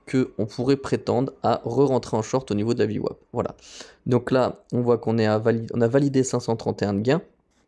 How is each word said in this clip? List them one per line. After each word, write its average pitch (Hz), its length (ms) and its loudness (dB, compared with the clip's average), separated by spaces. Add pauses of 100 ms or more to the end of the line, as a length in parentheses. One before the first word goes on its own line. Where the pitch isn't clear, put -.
que - 320 0
on 110 80 -2
pourrait 135 300 0
prétendre 127 560 -2 (100)
à 113 220 2
re-rentrer 123 520 0
en 110 60 0
short 131 260 -4
au 104 60 -2
niveau 107 180 0
de 120 60 -4
la 110 80 2
V 107 100 -4
wap. - 220 -6 (120)
Voilà. - 240 -6 (520)
Donc 123 240 0
là, 127 400 0
on 123 100 -2
voit 120 160 4
qu'on 113 220 0
est 110 80 4
à 107 100 4
vali-, 113 380 0
on 117 60 0
a 117 60 4
validé 135 360 2
cinq 127 160 -2
cent 113 160 -2
trente 107 260 -4
et 98 40 0
un 104 80 0
de 101 80 0
gains, 131 200 2 (460)